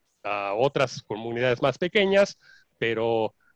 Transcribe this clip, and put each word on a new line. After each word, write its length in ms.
a 320
otras 480
comunidades 600
más 160
pequeñas, 600
pero 560